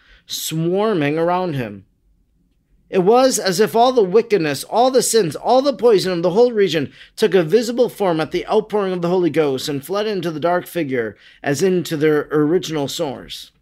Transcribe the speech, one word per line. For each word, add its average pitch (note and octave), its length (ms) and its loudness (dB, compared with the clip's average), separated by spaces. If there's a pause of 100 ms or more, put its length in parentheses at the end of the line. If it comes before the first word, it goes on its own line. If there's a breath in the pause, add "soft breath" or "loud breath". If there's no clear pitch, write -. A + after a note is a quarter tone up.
(260 soft breath)
swarming E3 920 -2
around F3+ 340 -2
him. G#2 320 -8 (1040)
It F#3 140 0
was B3 340 4
as F3+ 220 -2
if G#3 160 2
all A#3+ 160 4
the B3 120 4
wickedness, F3+ 600 0
all A#3+ 260 2
the B3+ 140 2
sins, F#3+ 320 0
all A#3+ 260 2
the C#4 120 0
poison F#3+ 380 2
of E3+ 120 -4
the F3 80 2
whole A#3+ 200 4
region E3 400 0 (240 loud breath)
took F#3+ 200 0
a F3+ 80 4
visible A#3 440 2
form F3+ 320 -2
at D#3 120 -4
the F3 160 -6
outpouring G3+ 460 -2
of F3 100 -6
the F3 60 0
Holy F3+ 200 2
Ghost C#3+ 400 -2
and C#3 160 -6
fled G3+ 220 -4
into F3+ 240 -4
the D#3 80 -8
dark E3+ 260 -2
figure C3 500 -4 (280 soft breath)
as C#3+ 180 -2
into F3+ 340 0
their D3+ 360 0
original D3+ 560 0
source. B2 640 -10 (100)